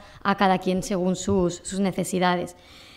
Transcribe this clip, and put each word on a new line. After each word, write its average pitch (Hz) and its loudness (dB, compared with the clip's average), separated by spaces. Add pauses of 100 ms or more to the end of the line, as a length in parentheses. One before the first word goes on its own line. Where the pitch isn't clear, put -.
(240)
a 196 0
cada 190 4
quien 185 -2
según 185 -2
sus, 180 0
sus 190 -6
necesidades. 180 0 (420)